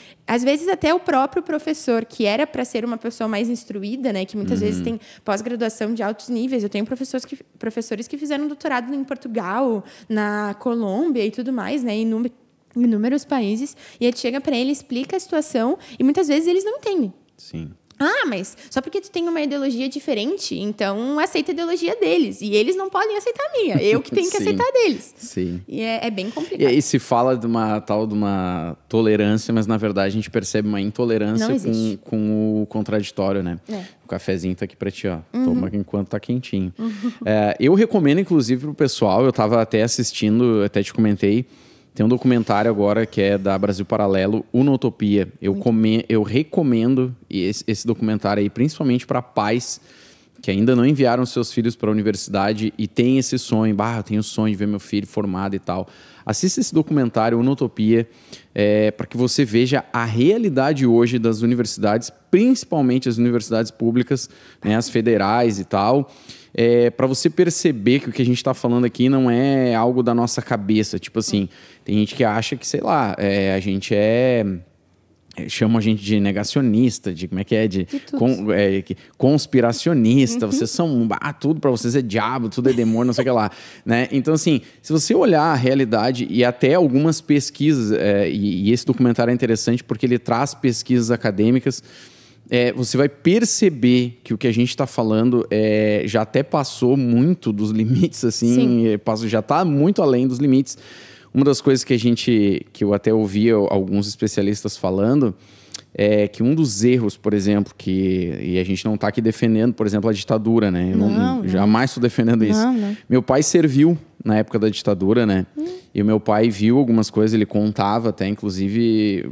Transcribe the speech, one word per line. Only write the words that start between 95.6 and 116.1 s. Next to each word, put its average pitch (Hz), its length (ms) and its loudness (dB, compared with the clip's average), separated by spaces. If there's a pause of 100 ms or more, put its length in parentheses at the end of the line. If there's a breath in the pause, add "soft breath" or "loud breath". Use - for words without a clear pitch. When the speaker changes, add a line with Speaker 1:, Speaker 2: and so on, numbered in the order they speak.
Speaker 2:
já 107 180 0
até 131 180 0
passou 139 560 0
muito 123 540 2
dos 107 200 -2
limites, 117 540 0
assim, 117 300 2
Speaker 1:
Sim. 120 320 4
Speaker 2:
é, 104 100 2
passou, 110 300 -2
já 110 140 0
tá 156 240 0
muito 156 360 2
além 131 260 2
dos 127 120 -2
limites. 135 380 2 (540 loud breath)
Uma 135 140 2
das 139 160 2
coisas 131 220 4
que 135 100 0
a 117 60 2
gente, 110 720 2
que - 100 -4
eu 104 80 2
até 107 220 2
ouvi 107 380 2
alguns 101 560 2
especialistas 104 680 -4
falando, 104 600 0 (580 loud breath)
é 104 340 2
que - 140 -6
um 131 140 2
dos 113 280 0
erros, 120 340 2
por 104 160 -2
exemplo, 104 440 0
que, 92 640 -2
e 90 180 -2
a 92 40 0
gente 92 220 -2
não 107 120 -2
tá 104 120 -2
aqui 113 120 -4
defendendo, 110 520 2
por 113 120 -2
exemplo, 104 240 0
a 110 40 2
ditadura, 110 580 0
né? 90 200 0
Eu - 60 2
não, 208 120 4
Speaker 1:
Não, 214 320 0
não. 185 60 -4
Speaker 2:
jamais 107 460 2
tô 123 60 -8
defendendo 117 460 2
isso. 214 140 2
Speaker 1:
Não, 247 140 2
não. 208 240 -2 (100)
Speaker 2:
Meu 127 140 4
pai 139 220 2
serviu 160 540 4 (260)
na 110 140 2
época 107 220 0
da 107 100 2
ditadura, 104 560 2
né? 95 200 2 (120)
Speaker 1:
Hum. 302 80 -4 (280 loud breath)
Speaker 2:
E 104 80 -2
o 101 40 2
meu 107 140 4